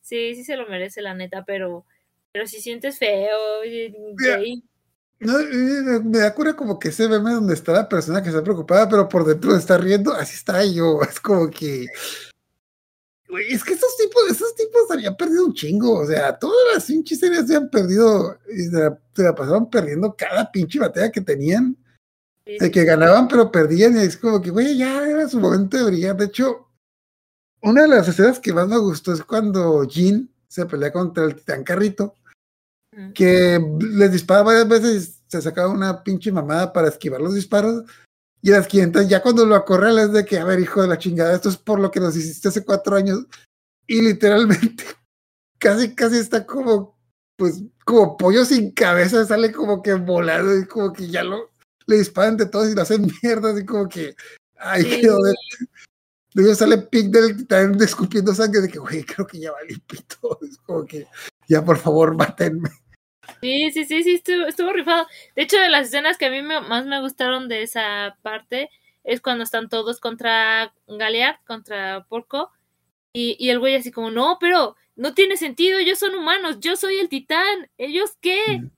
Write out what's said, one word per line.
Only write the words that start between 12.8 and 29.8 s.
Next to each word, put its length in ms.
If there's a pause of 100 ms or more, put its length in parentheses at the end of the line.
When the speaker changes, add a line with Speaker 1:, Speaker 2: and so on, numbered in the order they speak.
Speaker 2:
güey, 240
es 100
que 100
estos 240
tipos, 320
estos 260
tipos 360
habían 240
perdido 300
un 80
chingo, 460
o 60
sea, 340
todas 180 (160)
las 120
pinches 340
series 280
se 80
han 140
perdido, 680 (120)
y 140
se 160
la, 200 (160)
se 80
la 120
pasaron 340
perdiendo 480
cada 340
pinche 280
batalla 320
que 100
tenían, 560 (680)
Speaker 1:
Sí, 140
Speaker 2:
de 60
Speaker 1:
sí, 60
Speaker 2:
que 100
Speaker 1:
sí. 60
Speaker 2:
ganaban, 400
pero 240
perdían, 460
y 40
es 160
como 240
que, 80
güey, 280
ya 300
era 220
su 100
momento 380
de 60
brillar. 340
De 80
hecho, 420 (960)
una 220
de 40
las 200
escenas 320
que 120
más 160
me 120
gustó 340
es 100
cuando 640